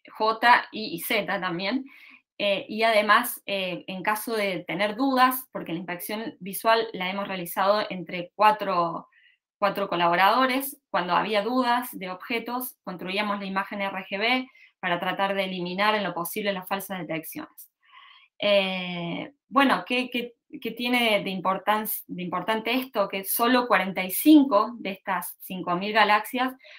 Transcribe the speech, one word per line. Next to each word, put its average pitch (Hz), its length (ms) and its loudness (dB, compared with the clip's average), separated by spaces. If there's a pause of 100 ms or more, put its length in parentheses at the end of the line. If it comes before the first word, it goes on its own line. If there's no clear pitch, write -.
(160)
J, 220 560 4
I 214 240 -6
y 170 40 -4
Z 196 400 -2
también. 190 460 -2 (520)
Eh, 196 320 0
y 214 140 -2
además, 214 600 4
eh, 185 420 -6
en 185 160 -8
caso 214 320 -2
de 190 320 -2
tener 202 300 -2
dudas, 254 540 2
porque 180 200 -8
la 165 80 -4
inspección 202 600 -8
visual 226 540 0
la 185 160 -4
hemos 202 180 -6
realizado 196 640 0
entre 180 460 -8
cuatro, 185 720 2 (500)
cuatro 196 300 -2
colaboradores, 196 920 2 (120)
cuando 180 240 -2
había 202 260 0
dudas 240 560 0
de 185 140 -10
objetos, 240 720 -8
construíamos 196 560 -4
la 196 80 -8
imagen 196 340 -4
R 190 240 -6
G 196 140 -6
B 254 300 0 (300)
para 175 200 -2
tratar 190 340 0
de 196 120 -2
eliminar 185 500 0
en 208 80 0
lo 175 100 -4
posible 196 400 -4
las 180 140 -10
falsas 196 320 -6
detecciones. 160 720 -10 (640)
Eh, 185 960 0 (140)
bueno, 254 400 2
¿qué, 247 220 -2
qué, 240 260 -6 (260)
qué 226 100 -6
tiene 233 520 2
de - 80 -6
importanc-, 190 720 -2
de 180 160 -10
importante 214 520 -2
esto? 226 340 0
Que 196 160 -6
solo 247 420 2
cuarenta 190 380 2
y 185 80 -6
cinco 302 640 6
de 202 140 -8
estas 190 480 -6
cinco 180 380 -6
mil 202 160 -4
galaxias 247 600 4 (260)